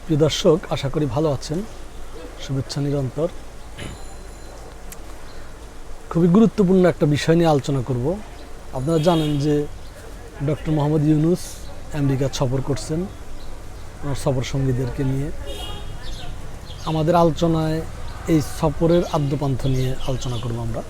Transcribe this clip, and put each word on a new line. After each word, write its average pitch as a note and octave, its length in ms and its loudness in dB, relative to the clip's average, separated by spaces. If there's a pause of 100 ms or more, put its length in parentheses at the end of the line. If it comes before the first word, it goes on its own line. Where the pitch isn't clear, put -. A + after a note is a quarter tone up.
প্রিয় D#3 220 2
দর্শক, D#3 320 4 (180)
আশা C#3 180 -2
করি D3+ 120 0 (100)
ভালো D#3 200 2
আছেন, D3+ 240 -4 (840)
শুভেচ্ছা C3+ 420 -4
নিরন্তর। C#3+ 420 0 (2750)
খুবই E3+ 260 4
গুরুত্বপূর্ণ F#3+ 480 6 (100)
একটা - 120 2 (100)
বিষয় D#3+ 240 4
নিয়ে E3 140 6
আলোচনা C#3 360 0
করব। B2 160 0 (720)
আপনারা D#3 300 2
জানেন D#3+ 240 4 (140)
যে D3+ 100 4 (920)
ডক্টর D#3 280 0
মোহাম্মদ D3 320 4
ইউনূস D#3 320 4 (580)
আমেরিকা C#3 280 2 (120)
সফর C3 200 2 (100)
করছেন D#3 300 -2 (1040)
ওনার C#3+ 220 -2
সফর C3+ 200 2 (100)
সঙ্গীদেরকে C3 480 0 (100)
নিয়ে। C#3 160 -2 (1600)
আমাদের D#3 340 2
আলোচনায় D#3+ 560 2 (540)
এই D#3+ 60 8 (200)
সফরের E3 440 4 (140)
আদ্যপান্থ C#3+ 440 0 (140)
নিয়ে B2+ 160 2 (160)
আলোচনা B2 360 0
করব A#2 220 -2
আমরা। A2 240 -2